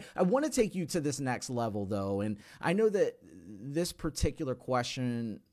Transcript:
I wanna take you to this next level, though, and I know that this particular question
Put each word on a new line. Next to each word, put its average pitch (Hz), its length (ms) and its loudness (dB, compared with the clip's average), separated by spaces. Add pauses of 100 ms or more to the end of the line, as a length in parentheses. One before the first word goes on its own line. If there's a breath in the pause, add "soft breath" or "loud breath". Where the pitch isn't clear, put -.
(160 loud breath)
I - 60 2
wanna 254 280 4
take 226 260 2
you 180 120 0
to 180 140 0
this 139 180 -2
next 127 300 -4
level, 113 380 -2
though, 98 340 0
and 107 160 -2 (240 loud breath)
I 170 120 2
know 220 140 4
that 190 300 2 (300)
this 139 440 -2
particular 147 600 -2
question 123 840 -2 (140)